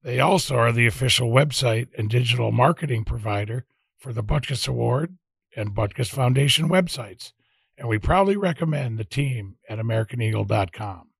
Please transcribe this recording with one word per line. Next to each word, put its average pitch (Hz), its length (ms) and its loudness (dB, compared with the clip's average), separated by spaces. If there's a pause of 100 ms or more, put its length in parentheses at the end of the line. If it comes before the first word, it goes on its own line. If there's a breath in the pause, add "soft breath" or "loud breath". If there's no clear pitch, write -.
They 123 160 -2
also 151 360 2
are 117 160 4
the 117 140 4
official 120 460 2
website 123 560 2 (100)
and 107 100 -2
digital 120 440 2
marketing 123 520 2
provider 110 600 -4 (320)
for 123 160 -12
the 113 100 -4
Butkus 135 440 -2
Award 127 500 -2 (380)
and 104 180 -6
Butkus 107 380 -2
Foundation 139 580 2
websites, 151 640 -2 (480)
and 120 80 -6
we 110 100 2
proudly 196 400 2
recommend 151 600 -2
the 110 40 -6
team 123 520 -4 (120)
at 110 120 -8
American 113 420 -2
Eagle 107 240 0
dot 101 260 0
com. 98 360 -12 (120)